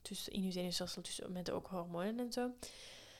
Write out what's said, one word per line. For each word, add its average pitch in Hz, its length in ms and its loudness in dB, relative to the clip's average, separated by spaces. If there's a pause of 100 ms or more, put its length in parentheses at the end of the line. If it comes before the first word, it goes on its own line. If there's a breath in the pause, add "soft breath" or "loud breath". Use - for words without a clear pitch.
tussen, - 320 -4
in 196 100 4
je 185 80 6
zenuwstelsel, 180 500 2
tussen, - 300 -4
met 180 200 0
ook - 160 2
hormonen 180 520 2
en 247 120 0
zo. 247 200 2 (680 loud breath)